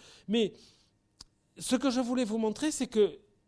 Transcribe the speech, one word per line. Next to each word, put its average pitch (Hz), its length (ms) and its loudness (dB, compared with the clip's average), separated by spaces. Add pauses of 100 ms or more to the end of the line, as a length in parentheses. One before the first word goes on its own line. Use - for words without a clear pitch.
(260)
mais 208 260 0 (1040)
ce 190 160 -4
que 262 160 2
je 240 100 0
voulais 254 240 0
vous 214 120 -4
montrer, 220 340 -2
c'est 277 160 -4
que 202 320 2 (300)